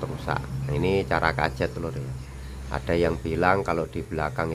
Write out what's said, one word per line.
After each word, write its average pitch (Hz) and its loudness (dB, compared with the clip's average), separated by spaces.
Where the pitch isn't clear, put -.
rusak. - -2
Nah, 71 0
ini 92 4
cara 82 4
kajet, 78 2
Lur, 82 -4
ya. 65 -6
Ada 85 2
yang 82 2
bilang 90 4
kalau 82 0
di 80 -6
belakang 80 -2